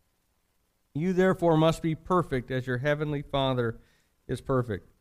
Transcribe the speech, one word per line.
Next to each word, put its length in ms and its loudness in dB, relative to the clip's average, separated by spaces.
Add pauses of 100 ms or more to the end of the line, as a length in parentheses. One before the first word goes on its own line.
(920)
You 200 -2
therefore 420 4
must 260 4
be 140 -2
perfect 560 -2
as 160 -4
your 120 -2
heavenly 420 -2
Father 580 -2 (480)
is 140 -6
perfect." 480 -4 (120)